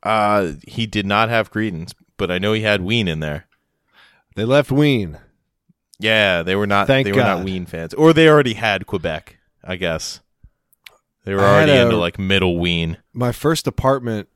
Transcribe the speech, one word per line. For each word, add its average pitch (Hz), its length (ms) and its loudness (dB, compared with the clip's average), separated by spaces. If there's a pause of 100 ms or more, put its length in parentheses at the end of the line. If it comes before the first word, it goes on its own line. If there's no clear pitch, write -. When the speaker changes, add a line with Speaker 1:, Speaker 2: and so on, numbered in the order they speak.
Speaker 1:
Uh, 104 500 0 (140)
he 113 200 -6
did 104 200 -4
not 104 240 2
have 113 220 0
Creedence, 98 420 -6 (240)
but 90 120 -2
I 90 80 -2
know 101 140 0
he 110 100 -2
had 104 200 0
Ween 107 260 0
in 78 120 -4
there. 76 260 -8 (880)
Speaker 2:
They 104 80 -4
left 139 260 2
Ween. 131 460 0 (800)
Speaker 1:
Yeah, 104 440 2
they 92 140 -2
were 104 100 -2
not, 101 220 0
Speaker 2:
Thank 135 180 2
Speaker 1:
they 98 60 -2
were 127 100 2
not 98 160 0
Speaker 2:
God. 92 60 -8
Speaker 1:
Ween 92 220 -6
fans. 82 280 -12
Or 156 180 6
they 160 160 6
already 143 260 4
had 98 320 -2
Quebec, 82 520 -8 (240)
I 92 140 -10
guess. 85 440 -6 (1040)
They 98 80 -6
were 98 80 0
Speaker 2:
I 101 200 6
had 156 80 4
Speaker 1:
already 147 40 4
Speaker 2:
a 127 140 6
Speaker 1:
into, 117 100 2
like, 87 220 -2
middle 95 400 0
Ween. 85 400 -2 (160)
Speaker 2:
My 123 180 -2
first 156 340 -2
apartment 120 680 -2